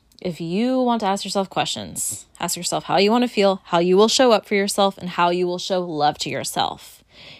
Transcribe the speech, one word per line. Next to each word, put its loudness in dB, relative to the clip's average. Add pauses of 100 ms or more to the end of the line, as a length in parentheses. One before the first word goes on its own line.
(220)
If -6
you 0
want 0
to -2
ask -2
yourself -4
questions, -6 (140)
ask -4
yourself -6
how 0
you 4
want 2
to -2
feel, 2
how 0
you 4
will 8
show 4
up 2
for -4
yourself, 0
and -10
how 2
you 0
will -4
show -2
love 0
to -6
yourself. -6 (360)